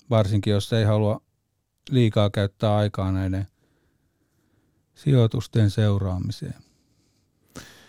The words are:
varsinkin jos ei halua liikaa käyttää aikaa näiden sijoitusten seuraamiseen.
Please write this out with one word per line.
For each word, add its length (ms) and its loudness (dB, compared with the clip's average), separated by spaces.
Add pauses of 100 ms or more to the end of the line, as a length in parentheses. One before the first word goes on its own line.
varsinkin 420 0
jos 220 -2
ei 100 0
halua 380 0 (680)
liikaa 400 2
käyttää 480 -2
aikaa 340 -2
näiden 360 -4 (1500)
sijoitusten 760 2
seuraamiseen. 1000 -4 (1200)